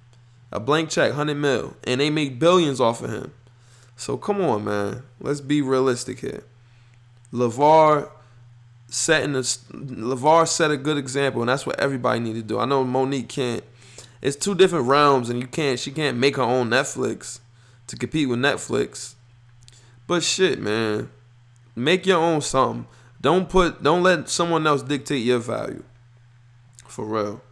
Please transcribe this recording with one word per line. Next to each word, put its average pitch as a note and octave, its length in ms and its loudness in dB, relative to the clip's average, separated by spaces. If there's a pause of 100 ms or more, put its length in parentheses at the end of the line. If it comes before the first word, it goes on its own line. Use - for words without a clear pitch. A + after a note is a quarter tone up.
(520)
A - 80 -6
blank D3+ 300 0
check, D3+ 220 2
hundred D3 240 -4
mil. C#3+ 480 -2
And B2+ 160 -2
they D3 100 0
made D3 300 -2
billions D#3+ 400 4
off A#2 240 2
of A#2+ 80 -6
him. - 220 -8 (640)
So - 180 -6
come G3+ 240 -4
on, A#2+ 240 0
man. G#2 400 -4 (160)
Let's C#3 220 -4
be C#3+ 200 0
realistic C3 580 0
here. - 260 -10 (880)
LeVar D3 760 4 (760)
setting D3 480 0
a C3 40 0
s-, - 340 -6
LeVar C3+ 760 2
set D#3+ 240 2
a D3 60 0
good C#3+ 200 -2
example, C3+ 440 -2
and A#2 80 0
that's C3+ 160 0
what - 160 -4
everybody B2 400 0
need A2+ 140 -4
to A2+ 60 -6
do. A2 180 -4
I A2+ 60 0
know C3+ 200 0
Monique C3 420 -2
can't. A#2+ 360 -4 (580)
It's - 160 -4
two G3+ 180 -2
different E3+ 320 4
realms, C#3 420 4
and B2 120 -4
you B2+ 60 -10
can't, B2+ 320 -2
she C#3+ 120 -8
can't C3+ 260 -2
make C#3 200 2
her C3+ 60 0
own A#2+ 260 0
Netflix A#2+ 680 -2 (480)
to - 100 -12
compete D3 320 -2
with A#2+ 100 0
Netflix. - 760 -2 (920)
But E3+ 160 0
shit, - 360 0
man. A2 500 -2 (680)
Make E3+ 300 0
your F#3 140 4
own D#3+ 200 2
something. A#2 480 0 (320)
Don't F3 300 2
put, F3 340 2
don't E3 180 4
let F3 280 2
someone E3 360 0
else C#3+ 160 2
dictate C3+ 440 -4
your B2 140 4
value. A2+ 440 -6 (1040)
For - 180 -12
real. G#2+ 360 -4 (100)